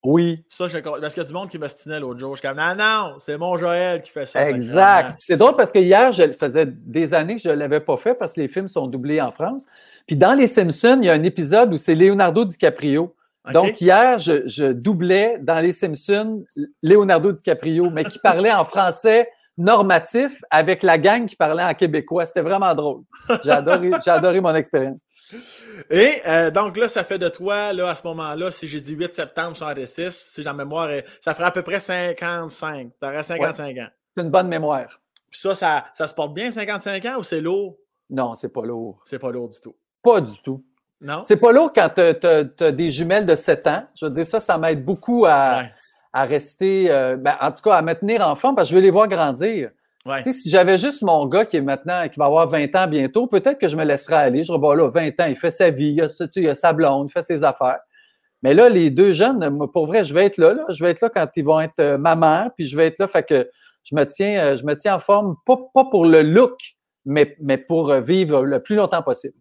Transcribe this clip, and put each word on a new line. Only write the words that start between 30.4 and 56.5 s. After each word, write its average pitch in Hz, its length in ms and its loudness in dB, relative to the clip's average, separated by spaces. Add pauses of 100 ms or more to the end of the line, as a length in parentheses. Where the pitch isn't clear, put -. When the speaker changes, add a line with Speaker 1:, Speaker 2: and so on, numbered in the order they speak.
Speaker 2:
j'ai - 20 -14
la 147 100 -10
mémoire, 147 360 -8
est, 139 160 -8 (140)
ça 156 160 -6
ferait 175 120 -2
à 175 40 0
peu 180 100 -8
près 175 180 -8
cinquante-cinq. 170 1200 -10
T'aurais 143 240 -10
cinquante-cinq 156 520 -8
Speaker 1:
Ouais. 123 80 -14
Speaker 2:
ans. 95 40 -18 (280)
Speaker 1:
C'est 180 80 -6
une 165 80 -6
bonne 185 160 2
mémoire. 151 540 -6 (280)
Speaker 2:
Puis - 100 -20
ça, 190 160 -4
ça, 156 380 -2
ça 156 140 -6
se - 80 -16
porte 147 180 -6
bien, 226 180 -8
cinquante-cinq 202 540 -8
ans, 254 140 -8
ou 185 40 -10
c'est 156 180 -6
lourd ? 185 360 -6 (320)
Speaker 1:
Non, 127 260 -6
c'est - 160 -12
pas 117 120 -10
lourd. 113 420 -12
Speaker 2:
C'est 135 140 -14
pas 127 120 -8
lourd 120 180 -10
du - 100 -20
tout. - 160 -20 (260)
Speaker 1:
Pas 226 200 4
du 107 200 -10
tout. 135 220 -12 (380)
Speaker 2:
Non ? 151 220 -10
Speaker 1:
C'est 208 140 2
pas 233 140 4
lourd 302 220 4
quand 170 200 4
t'as, 170 200 4
t'as, 165 320 2
t'as 160 260 -2
des 156 200 -4
jumelles 175 340 -2
de 165 100 4
sept 156 320 -2
ans. 170 160 -2 (120)
Je 160 100 -12
veux 147 60 -6
dire, 160 140 -6
ça, 226 140 -4
ça 185 180 -2
m'aide 160 260 -2
beaucoup 214 440 0
à, 135 320 2
Speaker 2:
Ouais. 123 120 -10 (420)
Speaker 1:
à 135 100 -2
rester, 175 680 -2
euh, 131 260 0
ben, 139 220 -2
en 151 120 -2
tout - 100 -18
cas, 208 140 4
à 160 60 2
me 165 120 -4
tenir 202 340 -2
en 143 80 0
forme 262 200 0
parce 190 120 2
que 143 40 -6
je 180 60 4
vais 190 40 8
les 190 80 6
voir 208 180 4
grandir. 165 640 -4 (360)
Speaker 2:
Ouais. 135 180 -8
Speaker 1:
Tu - 80 -4
sais, - 20 -6
si - 160 -6
j'avais 180 280 6
juste 277 260 -4
mon 156 240 2
gars 196 180 2
qui 185 120 -4
est 143 40 0
maintenant, 156 480 -6
qui - 80 -16
va 147 80 0
avoir 160 220 4
vingt - 280 -2
ans 185 120 2
bientôt, 151 400 -2
peut-être 254 320 0
que 285 80 0
je 156 100 -2
me 156 60 -4
laisserais 147 320 -2
aller. 151 240 2
Je 165 60 -4
dirais, « 170 140 -4
Bon, 143 140 2
là, 151 160 2
vingt 190 300 -2
ans, 170 80 2
il 135 80 -4
fait 170 160 -4
sa 175 180 2
vie, 147 220 -2
il 151 100 -2
a 156 80 -2
sa, 165 160 -10
tu 165 80 -16
sais, 196 80 -4
il 160 80 2
a 139 60 -2